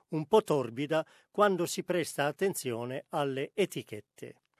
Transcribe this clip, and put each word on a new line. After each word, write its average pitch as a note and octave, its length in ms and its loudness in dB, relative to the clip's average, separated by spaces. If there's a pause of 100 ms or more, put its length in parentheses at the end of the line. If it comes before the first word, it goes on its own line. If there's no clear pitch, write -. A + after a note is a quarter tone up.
un D#3 180 -4
po' A3 160 6
torbida C#3+ 640 0 (240)
quando G3 360 4
si - 180 -4
presta D#3+ 420 0
attenzione C3 840 -2
alle C#3+ 440 -2
etichette. - 800 -4 (260)